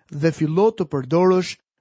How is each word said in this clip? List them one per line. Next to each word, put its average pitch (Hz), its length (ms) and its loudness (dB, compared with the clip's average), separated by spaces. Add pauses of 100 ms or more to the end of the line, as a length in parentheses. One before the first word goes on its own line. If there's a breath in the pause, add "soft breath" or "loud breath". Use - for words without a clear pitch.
(100)
dhe 151 220 0
fillo 165 420 0
të 190 160 -4
përdorësh 170 680 0 (240)